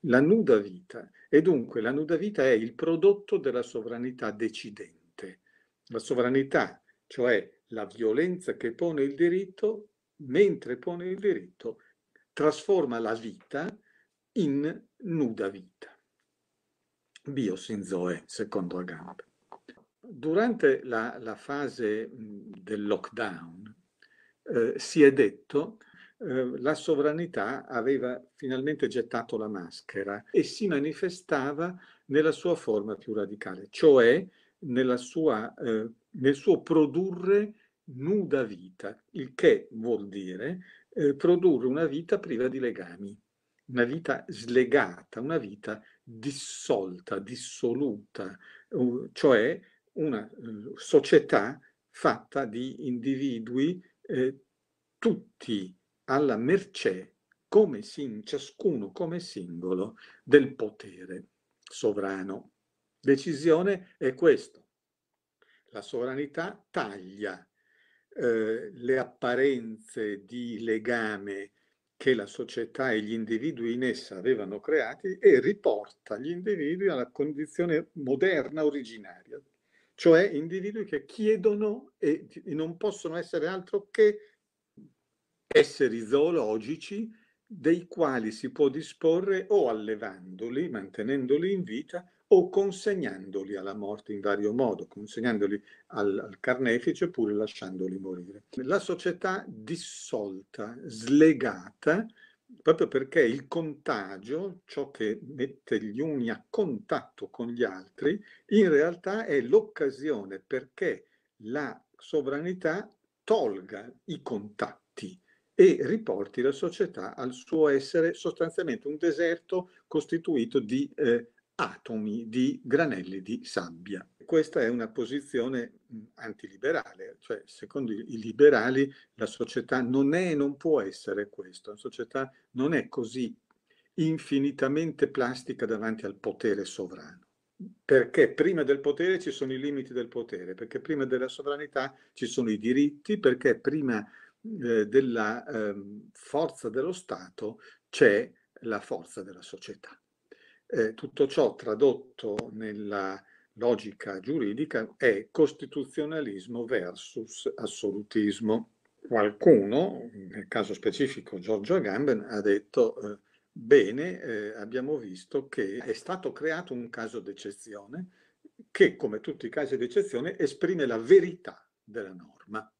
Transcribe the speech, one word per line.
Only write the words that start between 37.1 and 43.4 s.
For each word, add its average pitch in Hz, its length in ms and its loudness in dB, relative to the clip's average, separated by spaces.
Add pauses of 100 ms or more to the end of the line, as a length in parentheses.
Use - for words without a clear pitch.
nuda 143 580 0
vita, 98 580 -12 (100)
il 131 220 -10
che 120 380 6
vuol 110 380 -2
dire, 98 500 -8 (300)
eh, 143 260 2
produrre 170 520 4
una 147 180 2
vita 165 340 -2
priva 127 300 -2
di 135 100 -4
legami, 98 580 -6 (480)